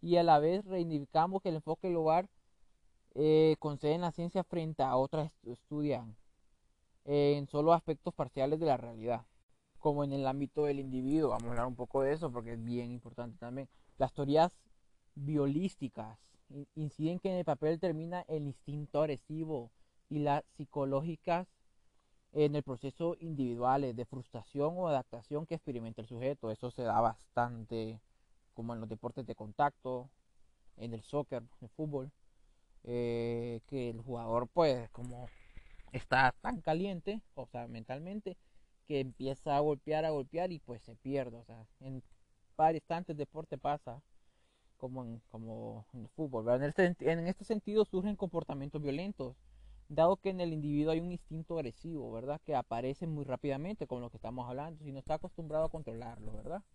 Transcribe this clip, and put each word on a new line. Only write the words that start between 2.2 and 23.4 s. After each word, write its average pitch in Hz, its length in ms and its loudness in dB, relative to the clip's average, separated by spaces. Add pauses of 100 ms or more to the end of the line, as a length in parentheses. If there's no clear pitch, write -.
eh, 156 420 8
concede 151 360 0
en 175 80 -2
la 170 100 0
ciencia 175 320 -2
frente 160 400 0
a 131 100 2
otras 143 320 2
estu-, 120 280 -10
estudian, 123 640 -2 (880)
eh, 143 320 6
en 143 120 -4
solo 151 240 6
aspectos 165 420 0
parciales 143 460 0
de 165 60 2
la 139 100 6
realidad, 117 500 -4 (540)
como 147 240 4
en 139 80 -2
el 139 140 0
ámbito 139 400 0
del 143 140 0
individuo. 135 500 2
Vamos 117 160 -2
a 120 40 -2
hablar 120 160 2
un 127 100 -4
poco 131 260 0
de 139 100 4
eso 156 180 -2
porque 117 220 -6
es 117 100 -6
bien 120 280 -2
importante 120 480 -10
también. 127 300 -8 (280)
Las 131 160 2
teorías 151 400 4 (640)
biolísticas 139 1040 -2 (320)
in-, 143 240 -12
inciden 156 440 -2
que 190 120 -2
en 185 80 0
el 175 60 -2
papel 156 360 2
termina 170 480 -2
el 156 160 -2
instinto 147 560 -4
agresivo 151 680 -2 (380)
y 156 120 -2
las 143 240 2 (120)
psicológicas 156 920 -2 (840)
en 147 220 4
el 147 80 0
proceso 139 580 -4
individuales 131 760 0